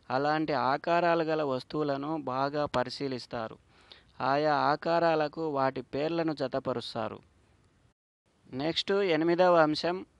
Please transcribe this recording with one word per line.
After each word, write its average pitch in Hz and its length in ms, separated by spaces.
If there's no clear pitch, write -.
అలాంటి 151 420
ఆకారాలు 165 720
గల 156 180
వస్తువులను 143 760
బాగా 143 480
పరిశీలిస్తారు. 123 880
ఆయా 143 340
ఆకారాలకు 156 960
వాటి 135 340
పేర్లను 160 500
జతపరుస్తారు. 123 840
నెక్స్ట్ 156 400
ఎనిమిదవ 175 640
అంశం, 165 500